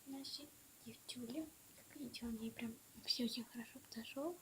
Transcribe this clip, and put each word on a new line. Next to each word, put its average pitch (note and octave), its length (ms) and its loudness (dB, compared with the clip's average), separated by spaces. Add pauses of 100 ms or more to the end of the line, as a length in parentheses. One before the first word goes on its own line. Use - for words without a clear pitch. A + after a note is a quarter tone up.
нашей C4+ 460 -2 (340)
девчули. B3 640 0 (280)
Как - 200 -14
видите, A#3+ 300 0
он A3+ 100 4
ей A3+ 140 2
прям A3+ 240 2 (320)
все - 180 8
очень A3+ 200 4
хорошо - 340 -6
подошел. C#4 640 0